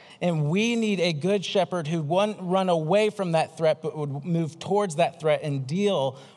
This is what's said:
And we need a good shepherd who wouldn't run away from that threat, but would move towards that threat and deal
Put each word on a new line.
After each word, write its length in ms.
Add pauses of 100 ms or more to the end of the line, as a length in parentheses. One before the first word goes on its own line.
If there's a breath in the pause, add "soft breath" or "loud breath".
(200 loud breath)
And 300
we 260
need 240
a 140
good 320
shepherd 420
who 140
wouldn't 400
run 260
away 420
from 220
that 260
threat, 240
but 160
would 280
move 340
towards 380
that 240
threat 220
and 220
deal 540 (180 loud breath)